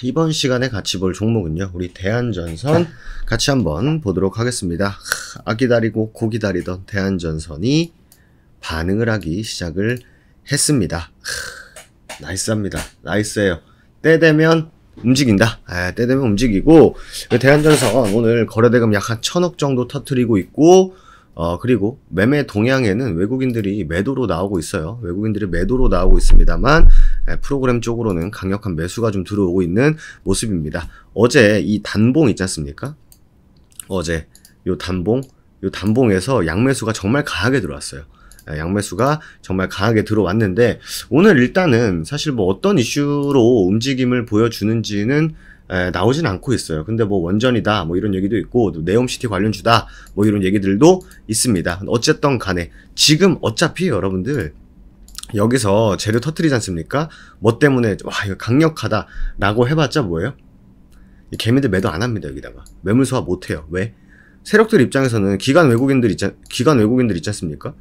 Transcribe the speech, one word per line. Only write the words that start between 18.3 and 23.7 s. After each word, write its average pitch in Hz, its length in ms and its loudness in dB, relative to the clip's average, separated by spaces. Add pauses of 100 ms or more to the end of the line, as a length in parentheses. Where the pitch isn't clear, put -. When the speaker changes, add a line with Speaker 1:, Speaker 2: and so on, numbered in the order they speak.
Speaker 1:
거래대금 113 480 2
약 101 160 -2
한 110 120 -6
천억 175 360 -4
정도 127 320 -2
터뜨리고 120 480 -2
있고, 180 580 4 (380)
어, 85 260 -4
그리고 113 500 -2
매매 131 360 0
동향에는 117 680 0
외국인들이 107 680 -4